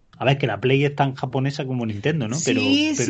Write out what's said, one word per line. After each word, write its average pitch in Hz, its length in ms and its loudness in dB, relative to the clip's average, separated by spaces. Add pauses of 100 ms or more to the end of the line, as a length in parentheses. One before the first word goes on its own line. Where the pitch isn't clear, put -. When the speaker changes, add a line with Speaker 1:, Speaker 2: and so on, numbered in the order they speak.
(180)
Speaker 1:
A 117 60 -6
ver, 139 140 4
que 143 80 0
la 104 140 -2
Play 135 240 2
es 143 100 -2
tan 139 200 0
japonesa 139 520 -4
como 127 200 -2
Nintendo, 110 420 -2
¿no? 120 80 -4
Speaker 2:
Sí, - 160 0
Speaker 1:
Pero, 262 80 2
Speaker 2:
sí, 285 340 2 (160)